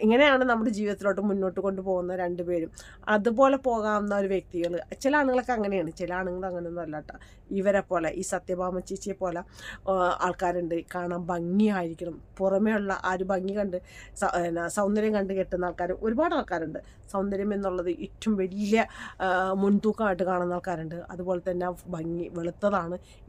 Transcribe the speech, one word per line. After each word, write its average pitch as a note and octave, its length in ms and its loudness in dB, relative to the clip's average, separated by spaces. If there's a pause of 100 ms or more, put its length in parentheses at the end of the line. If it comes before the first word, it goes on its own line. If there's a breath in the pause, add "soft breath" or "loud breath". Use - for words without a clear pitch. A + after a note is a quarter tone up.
എങ്ങനെയാണ് B3+ 480 6
നമ്മുടെ A3+ 260 2
ജീവിതത്തിലോട്ട് G3+ 520 0
മുന്നോട്ട് F#3+ 360 0
കൊണ്ടുപോകുന്ന F#3 560 -2
രണ്ടുപേരും F3 480 -2 (460 loud breath)
അതുപോലെ A#3+ 420 4 (100)
പോകാവുന്ന G#3 540 0
ഒരു G3 120 0
വ്യക്തികൾ. F3 380 -2 (300)
ചില C4+ 180 2
ആണുങ്ങളൊക്കെ B3+ 380 2
അങ്ങനെയാണ്, G3 420 0
ചില F3 200 -4
ആണുങ്ങൾ F#3 300 -4
അങ്ങനെയൊന്നും E3+ 360 -6
അല്ല D3+ 100 -8
കേട്ടോ. - 220 -12 (420 loud breath)
ഇവരെ G3 300 4
പോലെ, E3 180 0 (120)
ഈ - 20 -2 (100)
സത്യഭാമ F3+ 460 -2 (100)
ചേച്ചിയെ F#3+ 340 -6
പോലെ, F3 180 -2 (500 loud breath)
ആ, F#3+ 40 2 (320)
ആൾക്കാരുണ്ട്. F3 500 0 (180)
കാണാൻ F3 280 -4 (100)
ഭംഗിയായിരിക്കണം, F3 840 0 (240)
പുറമേ G3 400 4
ഉള്ള G3 120 -2 (180)
ആ - 80 2
ഒരു F#3 140 -4
ഭംഗി F#3+ 280 -2
കണ്ട് F#3 180 -2 (420 loud breath)
സ-, F#3+ 120 2 (120)
പിന്നെ E3+ 220 0 (120)
സൗന്ദര്യം G#3+ 400 4
കണ്ട് F#3+ 200 0
കെട്ടുന്ന F3+ 320 0
ആൾക്കാർ F3 220 -2 (160)
ഒരുപാട് D#4 320 2
ആൾക്കാരുണ്ട്. E3 400 -4 (320 loud breath)
സൗന്ദര്യം G3 420 0
എന്നുള്ളത് F#3 340 -2 (160)
ഏറ്റവും - 360 -2
വലിയ, G3+ 360 0 (480 loud breath)
ആ, - 20 2 (360)
മുൻതൂക്കമായിട്ട് G3+ 640 2
കാണുന്ന F3+ 280 0
ആൾക്കാരുണ്ട്. E3+ 380 -6 (180)
അതുപോലെ F3+ 360 -4
തന്നെ F3+ 200 -2 (260)
ഭംഗി E3+ 320 -4 (100)
വെളുത്തതാണ് F3 600 -2 (320 loud breath)